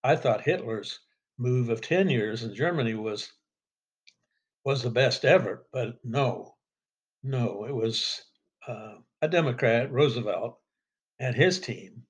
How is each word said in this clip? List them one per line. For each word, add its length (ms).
I 120
thought 260
Hitler's 600
move 300
of 120
ten 280
years 340
in 120
Germany 380
was, 380
was 200
the 60
best 360
ever, 480
but 300
no, 520
no, 420
it 80
was, 500
uh, 280
a 60
Democrat, 640
Roosevelt, 680
and 160
his 240
team 500